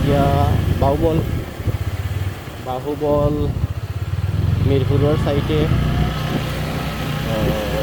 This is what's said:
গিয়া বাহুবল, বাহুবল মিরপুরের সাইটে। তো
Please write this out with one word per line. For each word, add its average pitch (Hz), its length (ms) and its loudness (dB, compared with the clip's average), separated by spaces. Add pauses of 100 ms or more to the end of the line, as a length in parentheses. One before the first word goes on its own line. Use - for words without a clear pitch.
গিয়া 143 220 4 (560)
বাহুবল, 160 360 2 (1500)
বাহুবল 147 680 0 (1300)
মিরপুরের 139 560 4
সাইটে। 151 360 2 (1700)
তো 113 80 -2 (480)